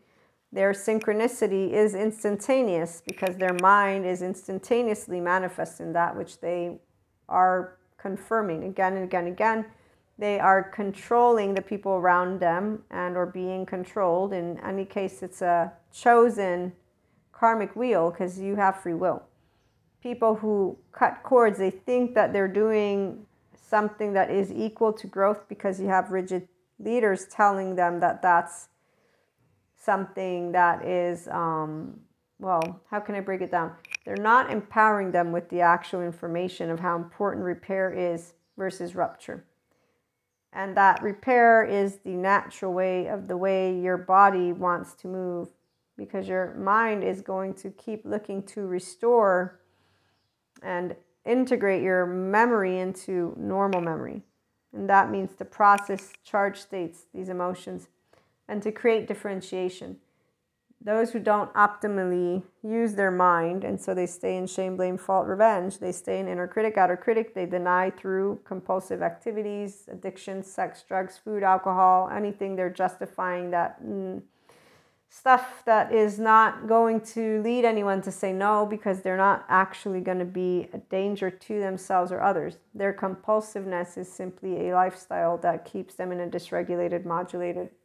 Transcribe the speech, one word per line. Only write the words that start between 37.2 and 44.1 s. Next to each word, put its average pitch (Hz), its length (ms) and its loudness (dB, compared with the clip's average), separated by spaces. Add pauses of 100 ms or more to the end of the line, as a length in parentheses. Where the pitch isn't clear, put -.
repair 190 440 -4
is 175 440 -4 (240)
versus 185 380 -8
rupture. - 500 -6 (1080)
And 190 240 -6
that 196 260 6
repair 226 640 6
is 196 360 -2
the 185 160 -8
natural 190 580 0
way 185 340 0
of 196 200 -8
the 185 100 -6
way 185 360 0
your 185 240 0
body 185 560 4